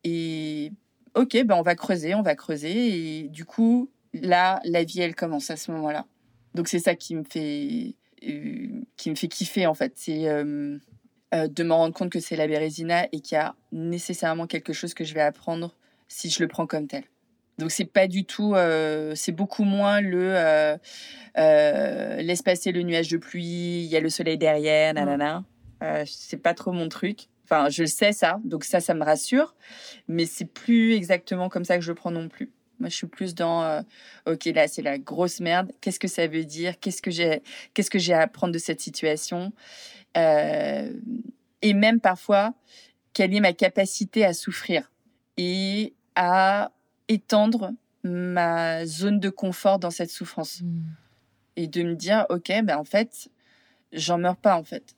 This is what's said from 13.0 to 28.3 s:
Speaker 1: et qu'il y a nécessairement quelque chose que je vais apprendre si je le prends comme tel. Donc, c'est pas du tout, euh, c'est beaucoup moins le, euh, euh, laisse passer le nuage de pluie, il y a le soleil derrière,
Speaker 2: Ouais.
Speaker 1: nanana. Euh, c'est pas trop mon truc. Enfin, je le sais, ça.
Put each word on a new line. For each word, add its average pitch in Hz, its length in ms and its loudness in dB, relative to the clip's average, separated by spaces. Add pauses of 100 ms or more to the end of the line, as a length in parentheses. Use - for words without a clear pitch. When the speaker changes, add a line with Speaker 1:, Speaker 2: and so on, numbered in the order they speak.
Speaker 1:
et 156 80 -8
qu'il - 160 -4
y - 20 4
a 156 160 -2 (180)
nécessairement 165 760 -4
quelque 160 240 -6
chose 170 220 -8
que 165 100 -8
je 156 100 -10
vais 156 60 -2
apprendre 165 560 -2 (320)
si - 220 -10
je 160 120 -2
le 160 60 0
prends 165 180 -6
comme 151 200 -4
tel. 139 180 -10 (540)
Donc, 160 120 -4
c'est - 140 -2
pas 190 240 4
du 185 160 -2
tout, 208 320 -2
euh, 156 580 2
c'est - 180 -4
beaucoup 196 300 -4
moins 202 380 4
le, 185 360 0
euh, 151 400 4 (600)
euh, 151 840 6
laisse 170 200 -2
passer 185 300 2
le 175 100 0
nuage 170 260 0
de 165 80 -2
pluie, 175 680 -4
il - 20 -6
y 160 100 0
a 156 40 6
le 156 100 0
soleil 160 280 -2
derrière, 156 560 4
Speaker 2:
Ouais. 151 60 0
Speaker 1:
nanana. 147 440 0 (380)
Euh, 151 240 -2
c'est - 360 -12
pas 170 120 2
trop - 180 -6
mon 170 160 -4
truc. - 400 -6 (160)
Enfin, 151 240 4
je 147 140 0
le 160 60 2
sais, 208 240 2
ça. 190 320 2